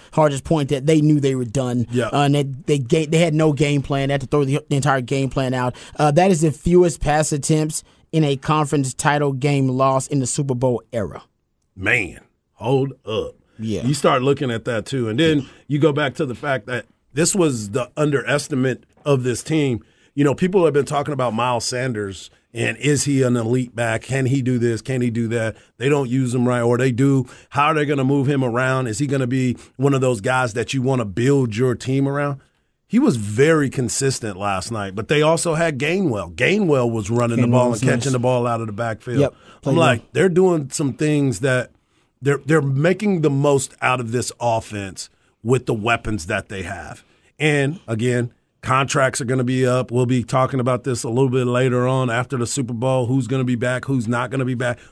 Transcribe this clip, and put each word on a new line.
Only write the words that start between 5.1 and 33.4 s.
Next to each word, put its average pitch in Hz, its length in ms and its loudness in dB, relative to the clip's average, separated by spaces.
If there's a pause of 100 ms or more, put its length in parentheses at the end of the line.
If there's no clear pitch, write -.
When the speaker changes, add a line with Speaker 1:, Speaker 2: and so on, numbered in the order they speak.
Speaker 1:
plan 131 240 -2
out. 127 200 -2 (240)
Uh, 147 120 4
that 180 200 4
is 160 120 2
the 160 100 2
fewest 175 480 4
pass 151 320 0
attempts 156 500 -2 (300)
in 160 120 4
a 139 120 0
conference 143 560 0
title 147 400 0
game 135 360 0
loss 135 380 0
in 143 140 -2
the 123 60 -2
Super 135 280 -2
Bowl 123 280 -2 (100)
era. 95 300 -6 (540)
Speaker 2:
Man, 98 440 -2 (320)
hold 135 400 -2 (140)
up. 104 280 -6 (240)
Speaker 1:
Yeah. 110 280 -4
Speaker 2:
You 147 80 2
start 143 280 0
looking 135 280 0
at 113 160 -6
that, 113 200 -4
too. 123 220 -4
And 110 100 -4
then 156 220 4
Speaker 1:
Yeah. 123 40 -8 (240)
Speaker 2:
you 143 100 0
go 151 140 4
back 135 240 -2
to 160 100 -2
the 120 80 -6
fact 131 320 -4
that 120 200 -6 (260)
this 156 220 0
was 127 360 0
the 120 260 -4
underestimate 135 880 -2 (200)
of 139 180 2
this 123 200 -2
team. 139 380 0 (340)
You 143 100 2
know, 160 100 2
people 185 300 2
have 147 100 4
been 143 100 2
talking 147 300 -4
about 127 200 -2
Miles 120 300 0
Sanders, 107 640 -6 (220)
and 117 260 -4
is 139 260 0
he 139 180 2
an 123 140 2
elite 120 380 -2
back? 113 280 -2
Can 135 240 -2
he 135 160 2
do 123 160 0
this? 113 220 0
Can 131 220 -4
he 123 80 0
do 117 180 -2
that? 113 280 -4 (220)
They 120 100 0
don't 139 200 2
use 123 260 0
him 123 120 2
right, 123 160 2
or 120 160 2
they 131 140 2
do. 135 340 2 (240)
How 143 160 2
are 160 80 2
they 151 100 2
gonna 139 200 0
move 139 240 2
him 135 160 0
around? 131 420 0
Is 107 120 -6
he 143 100 -2
gonna 131 180 0
be 127 300 -2 (200)
one 139 180 2
of 131 60 2
those 127 200 0
guys 123 340 -2
that 117 180 -4
you 135 100 -2
wanna 127 220 0
build 117 520 0
your 123 180 0
team 135 340 -2
around? 143 300 -4 (480)
He 226 140 2
was 214 160 4
very 131 540 2